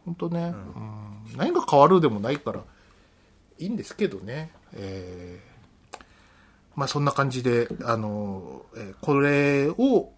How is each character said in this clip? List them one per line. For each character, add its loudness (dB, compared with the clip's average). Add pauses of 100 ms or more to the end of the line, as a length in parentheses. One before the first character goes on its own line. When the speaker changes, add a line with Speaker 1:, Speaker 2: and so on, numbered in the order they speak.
Speaker 1:
ほ -10
ん -6
と -6
ね。 -2
Speaker 2:
う -4
ん。 -4
Speaker 1:
う -8 (800)
ん。 -12
何 0
が -6
変 6
わ 12
る 8
で 4
も 0
な -2
い -4
か -6
ら、 -10 (920)
い -8
い -4
ん -4
で -6
す -14
け 0
ど -8
ね。 -10 (220)
え -12 (520)
ー、 -16 (760)
ま -2
あ、 -6
そ -2
ん 2
な 2
感 2
じ -6
で、 4 (160)
あ 0
の、 -6 (100)
え -12
ー、 -12
こ 2
れ 4
を 2